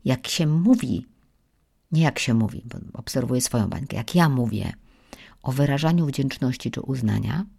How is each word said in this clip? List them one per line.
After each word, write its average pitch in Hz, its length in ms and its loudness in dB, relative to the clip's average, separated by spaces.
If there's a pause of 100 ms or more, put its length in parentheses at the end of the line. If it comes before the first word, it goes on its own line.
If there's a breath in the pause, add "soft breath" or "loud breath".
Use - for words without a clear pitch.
Jak 127 220 0
się 160 200 0
mówi, 170 580 2 (840)
nie 160 100 4
jak 156 180 2
się - 140 0
mówi, 113 320 0
bo 120 120 -12 (160)
obserwuję 127 480 -2
swoją 117 260 0
bańkę, - 300 -6
jak 110 180 -8
ja 165 140 6
mówię 110 440 -2 (680 loud breath)
o - 80 -2
wyrażaniu 143 540 2
wdzięczności 131 680 -2
czy - 100 -8
uznania 113 640 -2 (140)